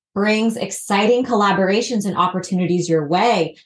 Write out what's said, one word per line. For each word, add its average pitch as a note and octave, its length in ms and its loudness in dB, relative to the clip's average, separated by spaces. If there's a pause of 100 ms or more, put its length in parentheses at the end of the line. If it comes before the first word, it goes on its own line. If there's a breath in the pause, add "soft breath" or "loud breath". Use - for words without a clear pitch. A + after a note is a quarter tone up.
(140)
brings G#3+ 420 0
exciting A#3+ 680 0
collaborations G3+ 800 0
and F3+ 120 -4
opportunities F3+ 720 0
your D#3+ 180 2
way. F3+ 480 0 (120)